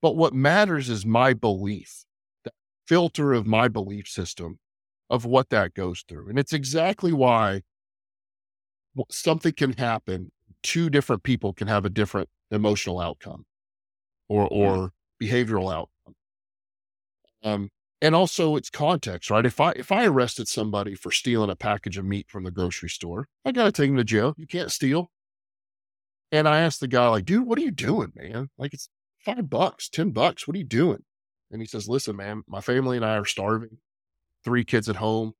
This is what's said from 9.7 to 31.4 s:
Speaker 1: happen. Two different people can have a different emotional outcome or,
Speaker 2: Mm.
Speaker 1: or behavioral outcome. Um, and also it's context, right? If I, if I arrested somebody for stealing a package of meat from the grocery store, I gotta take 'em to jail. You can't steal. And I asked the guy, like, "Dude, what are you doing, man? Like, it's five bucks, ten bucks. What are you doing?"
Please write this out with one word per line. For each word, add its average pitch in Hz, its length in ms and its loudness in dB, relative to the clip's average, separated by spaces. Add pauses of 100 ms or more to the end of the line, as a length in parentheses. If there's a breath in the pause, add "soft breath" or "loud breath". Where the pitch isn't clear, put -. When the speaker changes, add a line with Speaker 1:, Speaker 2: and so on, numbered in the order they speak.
Speaker 1:
happen. 107 560 -4 (320)
Two 165 280 0
different 135 320 2
people 113 300 0
can 101 160 -6
have 104 160 0
a 101 60 -2
different 101 380 -2 (220)
emotional 104 500 0
outcome - 460 -10 (800)
or, 104 200 2
Speaker 2:
Mm. - 40 -4
Speaker 1:
or 95 400 2 (280)
behavioral 110 520 -2
outcome. - 420 -10 (1300)
Um, 101 280 -4 (300)
and 156 140 4
also 165 420 2
it's - 140 -6
context, 147 600 -2
right? 110 160 4
If 120 140 0
I, 165 120 2
if - 200 -4
I 233 140 4
arrested 123 420 2
somebody 104 460 -4
for - 160 -10
stealing 113 400 0
a - 60 -4
package 101 420 -4
of 98 60 -6
meat 98 240 -2
from 95 160 -12
the 92 60 -8
grocery 90 400 -4
store, 90 380 -10 (160)
I 269 80 -2
gotta 233 200 2
take 143 180 2
'em 139 60 2
to 123 80 4
jail. 113 320 2
You 160 100 -16
can't 175 260 -6
steal. 151 380 -2 (1200)
And 151 160 4
I 151 120 4
asked 165 200 0
the 139 80 -4
guy, 120 200 6
like, 107 180 2
"Dude, 214 200 2
what 233 120 0
are 294 40 0
you 311 80 0
doing, 147 440 -2
man? 110 420 -8
Like, 143 160 -8
it's - 160 -16 (300)
five 214 320 -6
bucks, - 400 -2
ten 170 220 0
bucks. 117 360 0
What 165 60 -4
are 190 40 -6
you 185 60 -6
doing?" 127 400 0 (460)